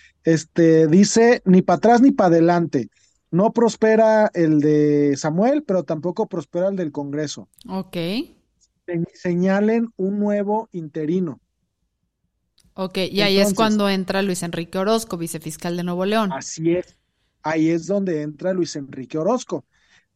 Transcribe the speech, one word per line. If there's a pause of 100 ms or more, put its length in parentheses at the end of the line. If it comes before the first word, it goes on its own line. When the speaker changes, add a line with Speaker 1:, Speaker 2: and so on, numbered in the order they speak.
(240)
Speaker 1:
este,
dice,
"Ni
pa'
atrás
ni
pa'
adelante. (420)
No
prospera
el
de
Samuel,
pero
tampoco
prospera
el
del
Congreso. (200)
Speaker 2:
Ok. (880)
Speaker 1:
Se-,
señalen
un
nuevo
interino". (1300)
Speaker 2:
Ok, (140)
y
ahí
es
Speaker 1:
Entonces
Speaker 2:
cuando
entra
Luis
Enrique
Orozco,
vicefiscal
de
Nuevo
León.
Speaker 1:
Así
es. (460)
Ahí
es
donde
entra
Luis
Enrique
Orozco. (500)